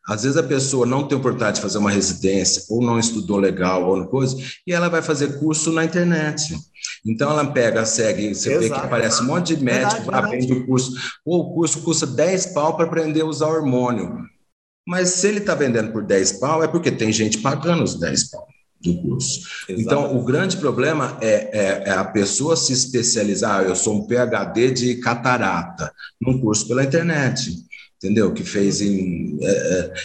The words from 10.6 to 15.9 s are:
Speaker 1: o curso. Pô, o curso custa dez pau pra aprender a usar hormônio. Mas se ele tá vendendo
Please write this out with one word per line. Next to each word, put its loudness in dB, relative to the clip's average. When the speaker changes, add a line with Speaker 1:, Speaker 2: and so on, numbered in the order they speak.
Speaker 1:
o -6
curso. 0
Pô, 0
o -2
curso 0
custa 0
dez 2
pau 0
pra 2
aprender 0
a 2
usar -2
hormônio. 0
Mas 0
se 2
ele 0
tá 0
vendendo 0